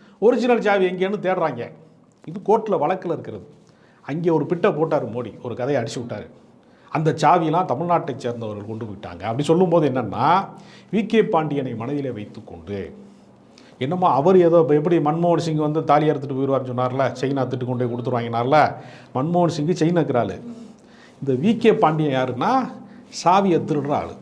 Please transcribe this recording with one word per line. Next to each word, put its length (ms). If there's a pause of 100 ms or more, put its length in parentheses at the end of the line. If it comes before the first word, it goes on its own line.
(200)
ஒரிஜினல் 420
சாவி 240
எங்கேன்னு 360
தேடுறாங்க, 500 (540)
இது 200
கோர்ட்டில் 340
வழக்கில் 320
இருக்கிறது." 360 (540)
அங்கே 280
ஒரு 160
பிட்டை 260
போட்டார் 380
மோடி, 340
ஒரு 120
கதையை 280
அடிச்சு 160
விட்டாரு, 300 (600)
"அந்த 220
சாவியெல்லாம் 540
தமிழ்நாட்டை 500
சேர்ந்தவர்கள் 520
கொண்டு 180
போயிட்டாங்க." 360
அப்படி 220
சொல்லும்போது 460
என்னன்னா, 580 (440)
வி 140
கே 180
பாண்டியனை 520
மனதிலே 340
வைத்துக்கொண்டு, 840 (840)
என்னமோ 300
அவர் 280
ஏதோ, 220
இப்ப 140
எப்படி 240
மன்மோகன் 400
சிங் 180
வந்து 280
தாலி 260
அறுத்துட்டு 280
போயிடுவார்னு 380
சொன்னார்ல, 460
செயின் 240
அறுத்துட்டு 200
கொண்டு 240
போய் 0
கொடுத்துருவாங்கினார்ல, 840 (400)
மன்மோகன் 320
சிங் 200
செயின் 280
அறுக்கிற 220
ஆளு, 240 (800)
இந்த 280
வி 100
கே 160
பாண்டியன் 500
யாருன்னா, 460 (540)
சாவியை 360
திருடுற 320
ஆளு 200 (100)